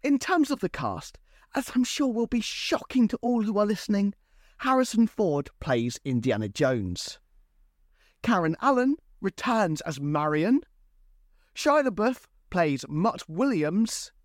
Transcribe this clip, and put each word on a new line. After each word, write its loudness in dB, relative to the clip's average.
In 2
terms 2
of -2
the -2
cast, -8
as -4
I'm 4
sure -2
will 0
be -2
shocking 0
to -2
all 0
who -2
are 4
listening, 0
Harrison 2
Ford 0
plays -2
Indiana 0
Jones. -2
Karen 2
Allen 2
returns 0
as -8
Marion. 2
Shia 4
LaBeouf -2
plays 0
Mutt -2
Williams. -2